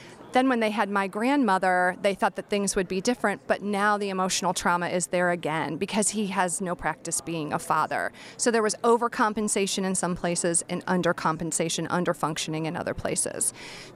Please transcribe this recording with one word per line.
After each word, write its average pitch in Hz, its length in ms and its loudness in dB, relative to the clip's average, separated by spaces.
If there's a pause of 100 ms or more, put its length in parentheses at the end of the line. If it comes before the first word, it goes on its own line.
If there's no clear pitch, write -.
(340)
Then 254 160 4
when 247 100 2
they 214 120 2
had 208 180 0
my 196 180 0
grandmother, 185 920 2
they 202 120 2
thought 196 220 0
that - 140 -10
things 202 260 0
would 190 140 2
be 190 100 -2
different, 202 480 0
but - 140 0
now 208 360 2
the 202 120 -2
emotional 185 440 0
trauma 175 360 0
is 180 180 0
there 180 240 2
again 160 460 -2
because 196 320 0
he 208 180 -2
has 185 320 0
no 180 160 -2
practice - 460 -6
being 160 320 -4
a 165 60 -2
father. 147 520 0 (240)
So - 160 2
there 226 100 4
was 214 220 2
overcompensation 214 1000 2
in 190 100 0
some 180 180 0
places 175 540 0
and 175 200 -4
undercompensation, 170 1000 0
underfunctioning 165 800 -2
in 160 100 -4
other - 180 -4
places. - 600 -4 (420)